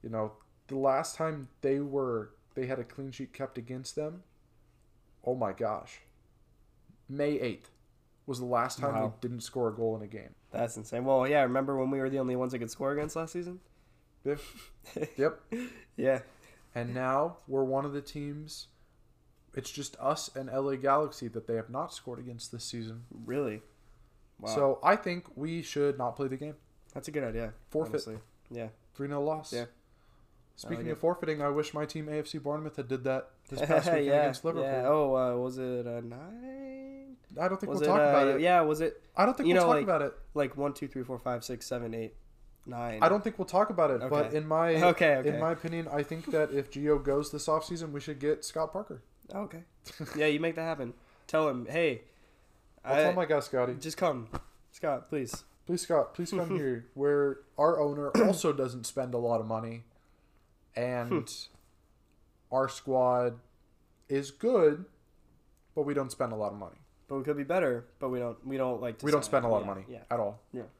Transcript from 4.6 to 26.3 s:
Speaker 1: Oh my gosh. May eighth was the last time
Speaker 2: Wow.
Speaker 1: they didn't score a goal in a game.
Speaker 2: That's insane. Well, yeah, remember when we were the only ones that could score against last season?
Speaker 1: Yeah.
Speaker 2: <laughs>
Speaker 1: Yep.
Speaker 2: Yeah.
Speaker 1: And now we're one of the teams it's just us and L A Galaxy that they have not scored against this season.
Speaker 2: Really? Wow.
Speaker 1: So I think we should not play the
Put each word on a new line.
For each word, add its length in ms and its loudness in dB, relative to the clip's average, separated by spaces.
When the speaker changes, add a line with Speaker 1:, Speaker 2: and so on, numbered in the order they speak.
Speaker 1:
Oh 120 0
my 180 -2
gosh. 460 -4
May 320 0
eighth 300 -4
was 140 -6
the 60 -4
last 340 0
time 160 0
Speaker 2:
Wow. 260 0
Speaker 1:
they 60 -4
didn't 160 -6
score 260 -2
a 60 -6
goal 200 0
in 60 -8
a 60 -12
game. 260 -14
Speaker 2:
That's 260 -2
insane. 280 -4
Well, 220 6
yeah, 160 6
remember 340 2
when 140 2
we 80 0
were 100 0
the 100 0
only 160 0
ones 180 0
that 60 -4
could 120 -6
score 220 -2
against 220 -4
last 180 -6
season? 260 -8
Speaker 1:
Yeah. 100 0
Speaker 2:
<laughs> 220 -8
Speaker 1:
Yep. 220 0
Speaker 2:
Yeah. 220 2
Speaker 1:
And 180 -6
now 440 0
we're 160 0
one 220 0
of 80 -8
the 80 -6
teams 680 -12
it's 160 -8
just 280 -10
us 360 -2
and 140 -8
L 200 -2
A 80 -2
Galaxy 520 0
that 180 -10
they 80 -2
have 140 -4
not 240 -6
scored 260 -12
against 320 -12
this 120 -10
season. 400 -10
Speaker 2:
Really? 360 -4
Wow. 160 -4
Speaker 1:
So 280 4
I 120 6
think 300 -6
we 260 -6
should 360 0
not 180 -4
play 120 -4
the 100 -4